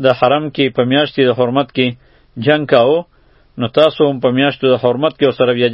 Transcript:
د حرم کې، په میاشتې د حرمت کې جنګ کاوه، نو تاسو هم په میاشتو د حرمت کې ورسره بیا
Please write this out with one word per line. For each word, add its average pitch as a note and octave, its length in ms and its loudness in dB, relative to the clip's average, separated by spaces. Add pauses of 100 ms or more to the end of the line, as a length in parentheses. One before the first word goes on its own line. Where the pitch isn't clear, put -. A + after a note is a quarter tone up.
د - 20 0 (120)
حرم C#3+ 280 0 (100)
کې، C#3+ 100 0 (120)
په B2+ 140 0
میاشتې C#3 360 0
د A#2+ 100 2
حرمت B2+ 340 -2
کې B2+ 160 -2 (500)
جنګ D3 280 0
کاوه، C#3 400 2 (520)
نو B2 100 -2
تاسو D3 420 2
هم C3+ 100 -4
په B2+ 180 0
میاشتو C3+ 320 0
د B2+ 140 2
حرمت C3 340 -2
کې C#3+ 100 0
ورسره B2 260 0
بیا A#2+ 200 0